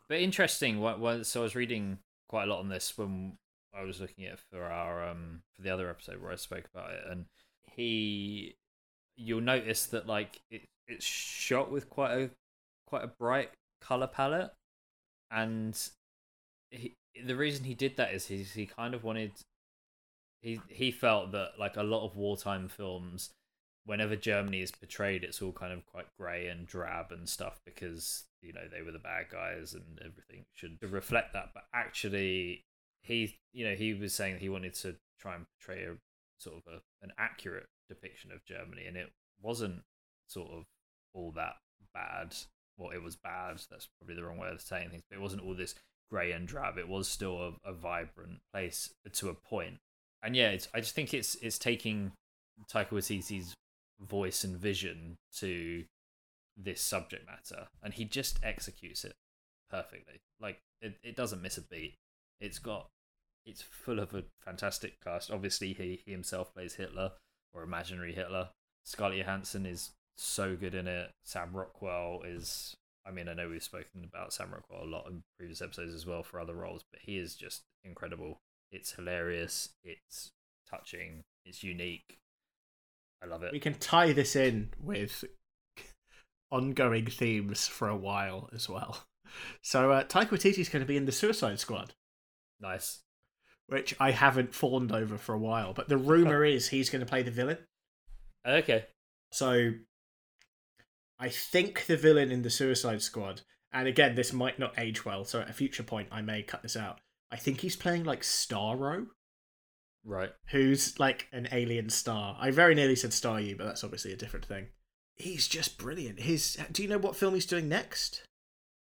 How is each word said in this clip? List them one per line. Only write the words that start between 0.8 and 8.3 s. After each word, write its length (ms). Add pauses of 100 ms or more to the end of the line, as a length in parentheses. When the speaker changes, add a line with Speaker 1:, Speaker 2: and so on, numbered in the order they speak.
Speaker 1:
What, 200
what, 240
so 160
I 40
was 100
reading 440 (300)
quite 160
a 20
lot 140
on 80
this 300
when 380 (380)
I 80
was 180
looking 260
at 80
it 60 (120)
for 120
our, 440
um, 340 (120)
for 80
the 80
other 200
episode 320
where 100
I 40
spoke 280 (100)
about 180
it, 180
and 160 (460)
he, 840 (600)